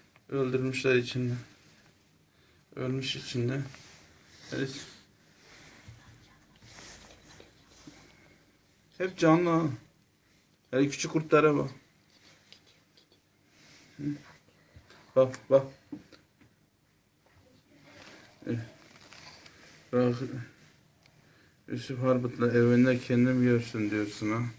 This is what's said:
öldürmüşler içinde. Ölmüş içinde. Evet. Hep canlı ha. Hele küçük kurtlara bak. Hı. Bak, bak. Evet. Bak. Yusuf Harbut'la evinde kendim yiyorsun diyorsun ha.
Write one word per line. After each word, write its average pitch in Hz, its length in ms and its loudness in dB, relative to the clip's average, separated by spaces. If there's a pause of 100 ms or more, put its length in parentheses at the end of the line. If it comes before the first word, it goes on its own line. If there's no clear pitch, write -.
(280)
öldürmüşler 131 680 -2
içinde. 123 400 -2 (1400)
Ölmüş 127 400 -6
içinde. 123 440 -4 (920)
Evet. 135 340 -8 (4000)
Hep 185 200 -8
canlı 170 320 4
ha. 165 200 0 (1000)
Hele 139 180 2
küçük - 240 -6
kurtlara 156 440 4
bak. 139 140 -4 (2250)
Hı. 147 60 -14 (1120)
Bak, 131 220 2 (120)
bak. 135 160 4 (2750)
Evet. 117 120 -4 (1300)
Bak. 123 220 2 (1500)
Yusuf 123 340 -8
Harbut'la 123 500 2
evinde 120 460 6
kendim 123 440 2
yiyorsun 117 480 0
diyorsun 107 420 -4
ha. 117 100 -2 (160)